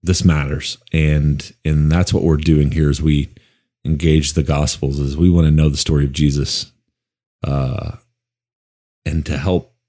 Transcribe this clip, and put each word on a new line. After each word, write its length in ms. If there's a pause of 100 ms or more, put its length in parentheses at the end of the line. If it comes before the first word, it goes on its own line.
this 220
matters. 540 (140)
And, 600 (120)
and 260
that's 220
what 120
we're 120
doing 360
here 180
as 100
we 300 (540)
engage 480
the 100
Gospels, 560
is 180
we 140
want 160
to 60
know 160
the 80
story 280
of 80
Jesus, 600 (760)
uh, 460 (1120)
and 220
to 100
help 380 (140)